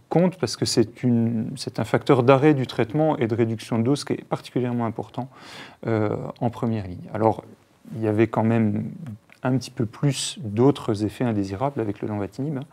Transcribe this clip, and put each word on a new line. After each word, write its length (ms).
compte 300
parce 180
que 80
c'est 380
une, 540
c'est 220
un 60
facteur 380
d'arrêt 320
du 120
traitement 520
et 80
de 80
réduction 440
de 40
dose 220
qui 100
est 100
particulièrement 640
important, 420
euh, 300
en 80
première 380
ligne. 260
Alors, 320
il 60
y 80
avait 200
quand 160
même 460
un 160
petit 120
peu 140
plus 560
d'autres 640
effets 200
indésirables 560
avec 200
le 80
lenvatinib, 480
hein, 160